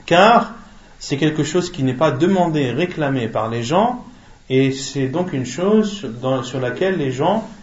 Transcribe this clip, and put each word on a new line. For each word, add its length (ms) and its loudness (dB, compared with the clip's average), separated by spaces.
car 500 6
c'est 180 -4
quelque 260 2
chose 280 -2
qui 120 -4
n'est 100 2
pas 180 2
demandé, 600 2
réclamé 560 -2
par 200 -2
les 160 -4
gens, 400 0
et 220 4
c'est 360 -4
donc 240 -4
une 140 -4
chose 580 0
dans, 220 -2
sur 160 -6
laquelle 380 -2
les 140 -2
gens, 360 0